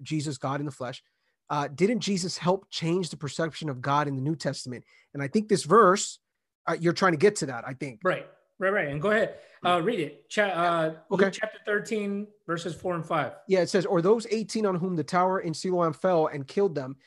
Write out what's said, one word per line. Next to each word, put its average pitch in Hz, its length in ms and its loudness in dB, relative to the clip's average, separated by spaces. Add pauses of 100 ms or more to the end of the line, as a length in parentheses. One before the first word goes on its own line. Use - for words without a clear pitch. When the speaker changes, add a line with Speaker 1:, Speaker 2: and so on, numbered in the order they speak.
Speaker 1:
Jesus, 151 360 -6
God 139 240 -4
in 147 40 -6
the 147 60 -6
flesh. 127 320 -12 (460)
Uh, 147 180 -2
didn't 185 320 0
Jesus 185 380 -4
help 185 320 0
change 170 400 -2
the 156 80 -12
perception 156 520 -6
of 123 120 -8
God 143 260 2
in 139 80 -4
the 131 60 -4
New 151 160 -2
Testament?" 127 480 -8 (280)
And 143 80 -6
I 139 60 -2
think 214 220 0
this 202 160 2
verse, 196 540 6 (480)
uh, 165 120 0
you're 170 140 2
trying 190 180 2
to 160 60 0
get 202 200 6
to 151 100 -2
that, 120 200 -8
I 131 60 -8
think. 135 280 -10
Speaker 2:
Right, - 240 -2 (340)
right, 190 120 0
right. 196 160 0
And 143 140 -4
go 202 100 0
ahead, 214 280 0 (260)
uh, 175 180 4
read 214 160 0
it. 143 300 -8
Cha-, 208 160 2
uh, 170 500 0 (160)
Speaker 1:
Okay. 196 140 4
Speaker 2:
Luke 190 80 2
chapter - 320 -6
thirteen, 208 600 -2 (200)
verses 170 260 -4
four 180 220 -4
and 165 100 -4
five. 147 280 0 (160)
Speaker 1:
Yeah, 190 100 4
it 170 100 2
says, 180 160 2
"Or 185 160 2
those 214 300 4
eighteen 220 340 -2
on 190 100 2
whom 180 200 -2
the 156 80 0
tower 185 380 2
in 170 120 -4
Siloam 175 380 0
fell 165 360 2
and 139 200 -8
killed 196 280 0
them, 139 200 -6 (120)